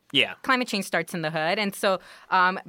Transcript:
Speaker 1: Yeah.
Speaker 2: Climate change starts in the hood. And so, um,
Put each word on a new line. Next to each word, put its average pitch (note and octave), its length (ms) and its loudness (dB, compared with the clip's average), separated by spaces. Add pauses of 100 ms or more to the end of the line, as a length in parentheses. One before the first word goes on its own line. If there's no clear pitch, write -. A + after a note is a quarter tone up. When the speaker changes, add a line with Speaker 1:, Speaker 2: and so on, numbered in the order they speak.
(120)
Speaker 1:
Yeah. A2 320 2
Speaker 2:
Climate B3+ 240 0
change G3 180 -4
starts E3+ 300 -4
in E3 80 -4
the D#3 80 -2
hood. E3 260 -2
And G3+ 160 -2
so, F#3+ 260 0 (300)
um, F#3 400 4